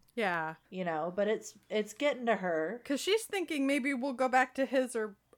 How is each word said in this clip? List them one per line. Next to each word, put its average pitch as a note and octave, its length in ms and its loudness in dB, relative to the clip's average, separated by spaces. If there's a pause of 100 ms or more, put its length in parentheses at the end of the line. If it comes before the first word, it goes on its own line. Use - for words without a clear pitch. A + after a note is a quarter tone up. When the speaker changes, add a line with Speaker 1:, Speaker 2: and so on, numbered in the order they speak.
(160)
Speaker 1:
Yeah. E3+ 380 -2 (140)
Speaker 2:
You F#3 160 -6
know, E3 300 -2
but G3+ 140 2
it's, G#3+ 260 -2 (140)
it's G#3+ 260 -2
getting B3+ 320 0
to A3+ 80 4
her. F3 500 0
Speaker 1:
'Cause C#4 160 -2
she's A4 220 2
thinking D#4 460 -2
maybe C#4 260 2
we'll C4 200 -2
go B3+ 140 2
back B3+ 280 4
to C4+ 100 2
his B3+ 300 0
or, G#3+ 180 -4 (240)